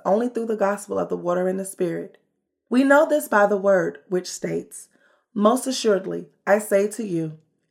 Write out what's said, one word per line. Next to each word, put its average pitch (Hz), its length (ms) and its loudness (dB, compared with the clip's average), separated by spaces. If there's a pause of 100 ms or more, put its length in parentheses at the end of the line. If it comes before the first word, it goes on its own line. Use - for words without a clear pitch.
only 214 220 2
through 233 200 -6
the 220 100 -2
gospel 202 420 -4
of 180 100 -4
the 180 80 -4
water 175 300 -2
and 185 120 -2
the 190 60 -8
Spirit. 165 520 -6 (520)
We 254 140 4
know 285 240 6
this 294 200 0
by 202 180 4
the 202 120 2
word, 190 420 2 (100)
which 180 200 -4
states, - 600 -8 (440)
"Most 226 320 2
assuredly, 202 640 -2 (160)
I 202 140 4
say 208 300 0
to 214 180 -8
you, 160 300 -4 (340)